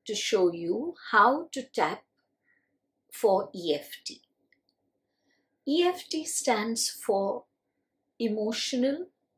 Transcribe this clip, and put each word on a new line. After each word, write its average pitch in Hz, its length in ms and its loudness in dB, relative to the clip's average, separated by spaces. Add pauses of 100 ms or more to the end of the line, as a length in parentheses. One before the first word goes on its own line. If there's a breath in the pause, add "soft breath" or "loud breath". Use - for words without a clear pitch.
to - 80 -6
show 190 380 2
you 180 420 -4 (160)
how 254 420 4
to 269 120 -8
tap - 400 -2 (1080)
for 196 440 2
E 170 180 -2
F - 160 -4 (160)
T. - 160 -12 (1500)
E 311 160 4
F 359 240 0
T 311 160 -6
stands 226 680 -2
for 196 540 -2 (760)
Emotional 240 880 -2 (300)